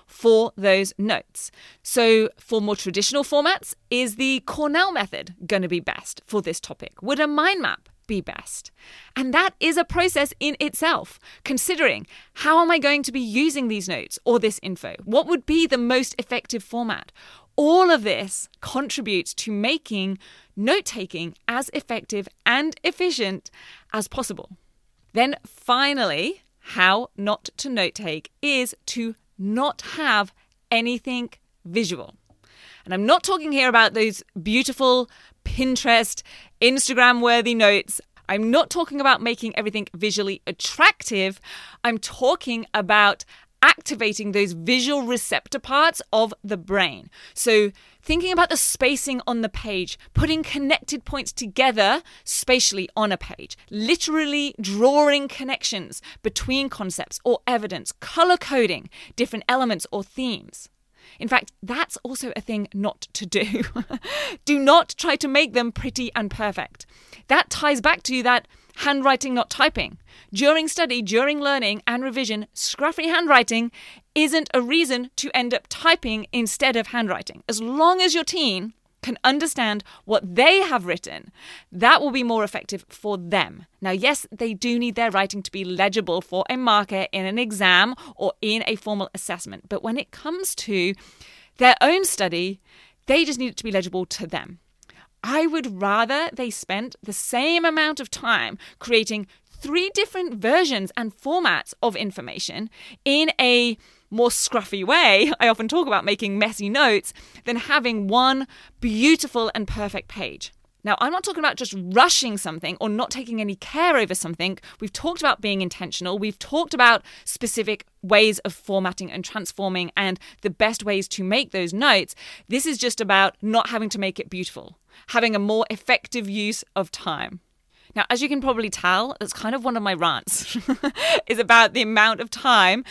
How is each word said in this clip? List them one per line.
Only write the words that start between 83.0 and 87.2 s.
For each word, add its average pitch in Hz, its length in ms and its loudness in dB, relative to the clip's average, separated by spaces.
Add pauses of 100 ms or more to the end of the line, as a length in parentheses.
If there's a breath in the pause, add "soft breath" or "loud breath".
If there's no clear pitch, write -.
them. 170 480 -2 (160)
Now, 190 100 -2
yes, 240 400 2
they 226 220 -4
do 240 240 -2
need 240 180 -2
their 233 160 0
writing 196 320 0
to - 80 -14
be 190 120 -6
legible 180 580 0
for 185 280 -2
a 254 80 -4
marker 208 540 0
in 190 140 -4